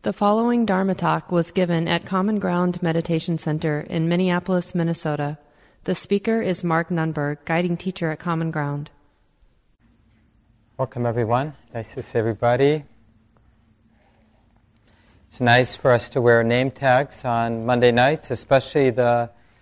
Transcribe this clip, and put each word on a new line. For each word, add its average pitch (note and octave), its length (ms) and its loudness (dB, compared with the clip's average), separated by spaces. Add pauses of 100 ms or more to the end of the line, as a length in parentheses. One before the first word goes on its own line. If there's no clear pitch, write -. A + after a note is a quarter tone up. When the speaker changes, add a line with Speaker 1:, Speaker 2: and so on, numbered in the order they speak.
Speaker 1:
The G3+ 60 -2
following A3+ 520 2
Dharma F#3+ 300 0
talk D#3+ 380 -2
was E3+ 180 0
given E3+ 380 0
at E3+ 160 -2
Common G3 340 -2
Ground F3+ 420 -2
Meditation E3 560 -2
Center D3+ 440 -2
in E3 260 -4
Minneapolis, F3 680 0
Minnesota. D3+ 640 -2 (460)
The F#3 120 -2
speaker A3+ 460 -2
is F3+ 220 -4
Mark E3 240 0
Nunberg, D3+ 560 -4
guiding E3+ 320 -2
teacher E3+ 340 -6
at D#3 80 -6
Common E3 320 -4
Ground. C#3+ 400 -6 (1900)
Speaker 2:
Welcome, B2 280 -4
everyone. A#2+ 500 -2 (180)
Nice A2 220 -10
to C3+ 60 -10
see - 160 -4
everybody. B2 680 0 (2500)
It's - 120 -8
nice B2 340 4
for C3+ 160 2
us A#2+ 200 2
to C3+ 100 -2
wear A#2 200 6
name B2 300 0
tags C3+ 540 0
on A#2 400 -2
Monday B2 260 4
nights, C3 400 2
especially C3 600 2
the A#2+ 380 2 (320)